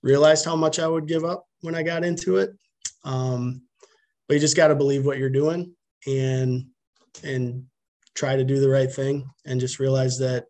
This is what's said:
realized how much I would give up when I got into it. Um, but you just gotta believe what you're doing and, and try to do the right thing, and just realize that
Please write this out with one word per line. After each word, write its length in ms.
realized 420
how 100
much 240
I 80
would 200
give 180
up 200
when 160
I 80
got 200
into 340
it. 140
Um, 600
but 80
you 40
just 160
gotta 200
believe 300
what 120
you're 120
doing 460
and, 580
and 420
try 200
to 80
do 160
the 100
right 220
thing, 340
and 140
just 200
realize 400
that 300